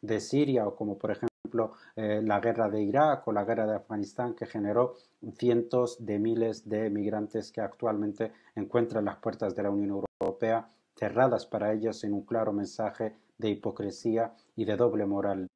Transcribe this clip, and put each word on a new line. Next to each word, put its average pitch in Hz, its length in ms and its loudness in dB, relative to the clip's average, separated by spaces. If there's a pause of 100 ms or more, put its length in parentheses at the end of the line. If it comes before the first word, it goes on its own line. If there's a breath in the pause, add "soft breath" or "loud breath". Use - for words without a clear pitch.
de 107 180 -2
Siria 131 480 2
o 98 80 -4
como, 104 240 -4
por 107 120 -2
ejemplo, 113 600 -2 (240 loud breath)
eh, 107 280 0
la 104 160 4
guerra 110 300 2
de 107 140 0
Irak 131 440 2
o 110 40 -2
la 104 140 0
guerra 110 200 0
de 107 120 0
Afganistán, 110 580 -6
que 113 100 -6
generó 110 480 2 (420 loud breath)
cientos 120 720 2
de 101 140 0
miles 113 500 0
de 107 220 0
migrantes 104 600 -4
que 113 100 -6
actualmente 107 720 -2 (200 loud breath)
encuentran 110 520 0
las 95 100 -4
puertas 98 400 -4
de 101 80 -4
la 104 80 0
Unión 101 320 -2 (160)
Europea 113 500 0 (260 soft breath)
cerradas 113 520 2
para 104 260 0
ellos, 110 300 -2
en 104 100 -2
un 98 80 -2
claro 110 320 -2
mensaje 104 640 -4 (240 soft breath)
de 113 100 0
hipocresía 104 840 -2 (220 loud breath)
y 110 100 -2
de 107 100 0
doble 113 320 2
moral. 98 480 -2